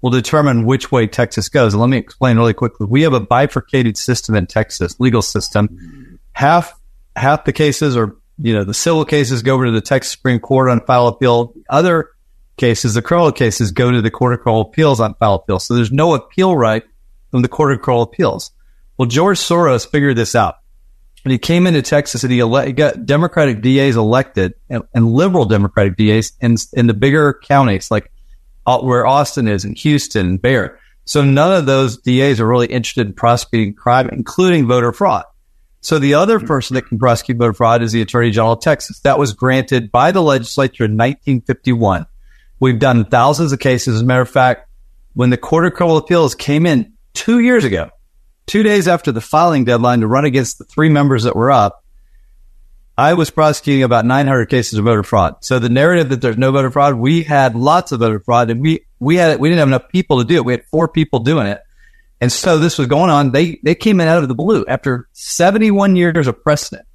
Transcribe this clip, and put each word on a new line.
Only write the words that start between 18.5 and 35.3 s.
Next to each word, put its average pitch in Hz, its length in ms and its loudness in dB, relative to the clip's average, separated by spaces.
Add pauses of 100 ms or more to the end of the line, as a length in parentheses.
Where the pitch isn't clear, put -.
Well, 127 120 -2
George 170 300 0
Soros 165 520 0
figured 143 260 0
this 117 200 -2
out. 101 200 0 (680)
And 131 80 0
he 127 60 0
came 175 280 0
into 160 160 2
Texas 143 400 -2
and 127 100 -2
he 120 80 2
ele-, 117 200 2
he 135 120 -4
got 131 320 -2
Democratic 143 560 0
D 131 200 2
As 135 160 2
elected 110 580 0 (160)
and, 117 140 -8 (100)
and 117 180 2
liberal 170 340 2
Democratic 101 500 0
D 107 160 2
As 110 280 0
in, 117 160 2 (160)
in 120 140 0
the 117 80 2
bigger 139 480 0
counties 127 480 0
like 107 220 -4 (540)
Au-, 127 180 0
where 123 200 0
Austin 135 440 0
is 101 160 -2
and 101 120 -10
Houston 139 500 -2
and 92 140 -2
Bexar. 123 380 -2 (260)
So - 180 0
none 143 300 4
of 170 140 0
those 135 320 0
D 127 240 0
As 135 180 0
are 113 60 0
really 120 220 0
interested 117 400 -4
in 95 60 -12
prosecuting 117 600 -2
crime, 127 360 0
including 160 580 0
voter 120 240 0
fraud. 139 320 -2 (560)